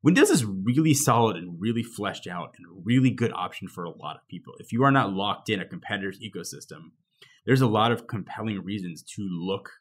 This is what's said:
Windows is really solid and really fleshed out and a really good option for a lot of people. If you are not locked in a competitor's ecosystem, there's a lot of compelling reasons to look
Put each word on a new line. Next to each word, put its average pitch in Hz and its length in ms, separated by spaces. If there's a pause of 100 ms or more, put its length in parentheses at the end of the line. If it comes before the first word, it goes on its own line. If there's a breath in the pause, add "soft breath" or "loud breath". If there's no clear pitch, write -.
Windows 226 260
is 180 160
really 120 480
solid 113 440
and 87 220
really 113 240
fleshed 98 440
out 90 320
and 87 80
a 87 180
really 127 260
good 113 240
option 92 340
for 87 160
a 82 60
lot 76 260
of - 120
people. - 300
If - 140
you 117 100
are 139 80
not 117 220
locked 98 360
in 104 120
a 85 40
competitor's 95 540
ecosystem, 82 720 (560 soft breath)
there's 131 160
a 131 40
lot 110 260
of 113 140
compelling 104 560
reasons 90 400 (120)
to 107 80
look 95 480 (100)